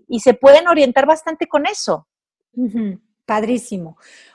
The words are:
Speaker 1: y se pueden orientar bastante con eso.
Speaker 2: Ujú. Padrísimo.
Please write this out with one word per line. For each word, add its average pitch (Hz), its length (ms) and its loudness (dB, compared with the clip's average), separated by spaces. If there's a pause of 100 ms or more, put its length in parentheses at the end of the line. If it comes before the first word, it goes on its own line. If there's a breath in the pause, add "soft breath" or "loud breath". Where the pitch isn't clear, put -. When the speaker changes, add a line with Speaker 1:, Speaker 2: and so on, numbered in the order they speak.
Speaker 1:
y 240 140 -6
se 247 120 2
pueden 277 340 6
orientar 285 380 2
bastante 320 420 -2
con 294 180 -2
eso. 202 420 -6 (460)
Speaker 2:
Ujú. 220 460 -6 (260)
Padrísimo. 214 720 -6 (380 soft breath)